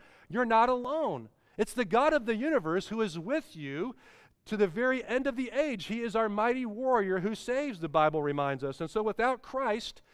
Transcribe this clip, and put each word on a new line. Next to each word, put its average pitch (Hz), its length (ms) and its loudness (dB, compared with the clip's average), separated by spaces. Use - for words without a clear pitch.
You're 240 160 0
not 226 240 6
alone. 247 600 -2
It's - 160 0
the 247 100 0
God 240 300 4
of 240 140 0
the 233 80 0
universe 208 520 0
who 226 140 -2
is 170 180 -4
with 240 360 -6
you 156 400 -6
to 214 100 -6
the 202 120 4
very 240 360 0
end 262 240 -2
of 254 80 -2
the 247 140 -4
age. 247 360 -2
He 233 180 -4
is 214 120 -2
our 220 140 2
mighty 240 360 0
warrior 214 540 2
who 208 160 -2
saves, 254 440 -4
the 160 100 -4
Bible 156 320 4
reminds 143 420 0
us. 139 160 -4
And 165 100 -6
so 214 120 -2
without 220 400 0
Christ, 240 600 -4